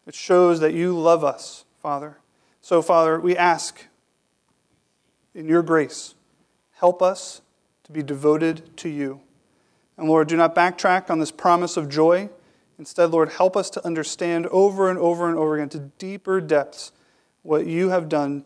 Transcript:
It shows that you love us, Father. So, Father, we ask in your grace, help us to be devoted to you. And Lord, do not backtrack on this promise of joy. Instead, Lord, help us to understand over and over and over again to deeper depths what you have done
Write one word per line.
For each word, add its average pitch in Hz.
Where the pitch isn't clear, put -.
It 147
shows 175
that 156
you 175
love 165
us, -
Father. 147
So, 165
Father, 160
we 180
ask 175
in 160
your 165
grace, 160
help 180
us 185
to -
be 151
devoted 156
to 170
you. 139
And 156
Lord, 156
do 160
not 165
backtrack 180
on 165
this 156
promise 175
of 156
joy. 170
Instead, 165
Lord, 160
help 185
us 190
to -
understand 170
over 190
and 185
over 170
and 165
over 156
again 147
to 156
deeper 190
depths 151
what 151
you 170
have 175
done 143